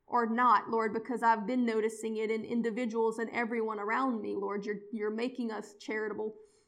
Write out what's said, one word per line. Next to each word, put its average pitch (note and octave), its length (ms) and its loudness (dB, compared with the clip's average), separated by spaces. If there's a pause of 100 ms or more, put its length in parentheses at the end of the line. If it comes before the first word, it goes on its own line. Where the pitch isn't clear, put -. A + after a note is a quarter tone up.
or A#3 200 2
not, A#3 440 6
Lord, A3 240 0
because A#3 280 -4
I've A3 240 4
been B3 200 2
noticing A3 500 0
it G#3+ 140 0
in A3 140 0
individuals A3+ 720 0
and A#3 140 -4
everyone A3 460 -2
around A3+ 440 0
me, G3+ 120 -4
Lord. G3 300 -2
You're, G#3 160 -4 (120)
you're G#3+ 220 -2
making A#3+ 380 -4
us G#3 260 -10
charitable. G#3+ 560 -4 (340)